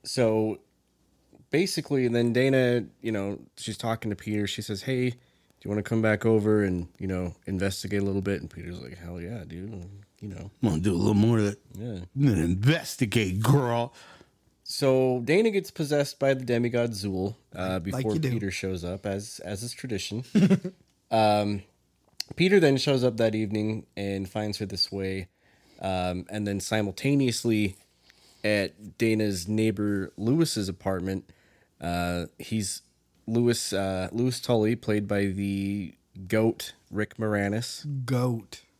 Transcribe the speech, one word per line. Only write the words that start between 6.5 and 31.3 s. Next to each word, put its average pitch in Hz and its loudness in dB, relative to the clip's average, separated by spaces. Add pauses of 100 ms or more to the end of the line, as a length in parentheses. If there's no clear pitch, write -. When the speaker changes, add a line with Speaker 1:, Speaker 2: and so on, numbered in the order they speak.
Speaker 1:
and, 90 -2 (100)
you 98 -8
know, 90 -4 (100)
investigate 98 -2
a - -2
little 98 -2
bit?" 98 -2
And - -12
Peter's 87 -14
like, - -16
"Hell 87 -12
yeah, 95 -10
dude." 92 -12 (340)
You 104 -10
know. 90 -12 (100)
Speaker 2:
"Wanna 82 2
do 95 2
a 85 2
little 101 4
more 113 6
of 107 4
that?" 101 -2 (200)
Speaker 1:
Yeah. 107 -8 (160)
Speaker 2:
"Then 135 4
investigate, 101 2
girl." 120 2 (680)
Speaker 1:
So 131 2
Dana 202 4
gets 196 -2
possessed 147 0
by 135 4
the 127 -4
demigod 120 0
Zool, 98 -4 (180)
uh, 92 -4
Speaker 3:
Like 87 -4
Speaker 1:
before 107 -2
Speaker 3:
you - 0
do. 139 0
Speaker 1:
Peter 101 -2
shows 92 -6
up, 95 -8
as, 101 -6
as 98 -8
is 120 -10
tradition. 117 -6 (100)
Speaker 3:
<laughs> 190 4 (380)
Speaker 1:
Um, 104 4 (760)
Peter 190 6
then 139 6
shows 131 2
up 117 2
that 110 4
evening 107 -2 (140)
and 98 -4
finds 107 -4
her 107 -2
this 95 -4
way. 95 -4 (500)
Um, 90 -2
and 104 -4
then 101 -2
simultaneously 110 0 (680)
at 104 -2
Dana's 107 0
neighbor 104 0
Lewis's 117 0
apartment, 95 -4 (540)